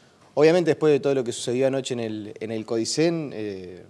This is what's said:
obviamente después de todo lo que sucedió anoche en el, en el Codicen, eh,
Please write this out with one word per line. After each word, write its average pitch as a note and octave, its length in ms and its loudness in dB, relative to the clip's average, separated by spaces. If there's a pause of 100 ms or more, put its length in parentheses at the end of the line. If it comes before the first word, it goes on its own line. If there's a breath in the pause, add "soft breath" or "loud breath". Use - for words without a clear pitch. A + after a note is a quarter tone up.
(320 loud breath)
obviamente D#3+ 380 6
después D3 240 4
de C3+ 60 2
todo C#3 140 0
lo C3 100 0
que A#2 80 -4
sucedió B2+ 340 -2
anoche C3 260 -2
en A#2+ 80 -4
el, A2 400 -8
en A2+ 100 -6
el A2 140 -6
Codicen, C#3+ 720 0
eh, F#2 560 -10